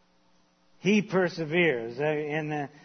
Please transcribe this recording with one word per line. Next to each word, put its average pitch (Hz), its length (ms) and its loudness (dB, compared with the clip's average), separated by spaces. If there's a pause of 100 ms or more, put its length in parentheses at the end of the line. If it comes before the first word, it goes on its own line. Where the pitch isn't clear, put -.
(800)
He 202 240 4
perseveres. 160 960 0
Uh, 147 60 -2
in 151 440 -2
the, 147 200 -4 (160)